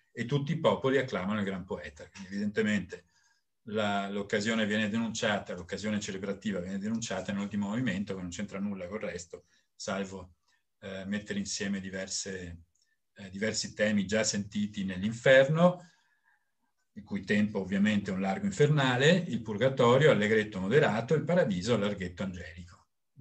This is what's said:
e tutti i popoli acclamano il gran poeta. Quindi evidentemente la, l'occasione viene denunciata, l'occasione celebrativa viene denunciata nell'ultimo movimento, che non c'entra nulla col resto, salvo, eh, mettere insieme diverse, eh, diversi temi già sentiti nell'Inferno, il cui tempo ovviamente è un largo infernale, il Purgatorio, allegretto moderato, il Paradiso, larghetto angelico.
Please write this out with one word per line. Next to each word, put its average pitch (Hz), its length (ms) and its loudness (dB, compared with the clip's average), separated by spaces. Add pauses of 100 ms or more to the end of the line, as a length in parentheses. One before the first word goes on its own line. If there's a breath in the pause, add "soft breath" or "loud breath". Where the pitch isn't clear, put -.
(120)
e 120 140 -6
tutti 143 280 0
i - 60 -2
popoli 131 380 2
acclamano 107 420 -2
il 98 60 -2
gran 95 200 -6
poeta. - 440 -10
Quindi 95 200 -16
evidentemente 104 760 -2 (640)
la, 101 420 -2
l'occasione 104 560 0
viene 107 240 0
denunciata, 107 640 -2
l'occasione 98 460 -6
celebrativa 98 600 -6
viene 95 180 -6
denunciata 104 540 -4
nell'ultimo 101 380 -4
movimento, 101 460 -2
che 95 60 -10
non 90 80 -8
c'entra 98 300 -8
nulla 98 280 -6
col 104 120 -8
resto, - 460 -10 (300)
salvo, 95 600 -6 (460)
eh, 95 240 -10
mettere 101 340 -4
insieme 98 400 -4
diverse, 92 840 -8 (520)
eh, 98 140 -14
diversi 101 440 -4
temi 104 320 2
già 107 180 2
sentiti 104 600 -2
nell'Inferno, 135 1040 4 (1080 loud breath)
il 98 80 -14
cui 95 200 -6
tempo 104 360 2
ovviamente 98 520 2
è - 20 -4
un 92 80 -2
largo 98 240 -2
infernale, 139 640 4
il 170 320 2
Purgatorio, 123 680 6
allegretto 104 480 2
moderato, 113 560 2
il - 80 0
Paradiso, 113 540 2
larghetto 98 460 -4
angelico. 87 640 -12 (320)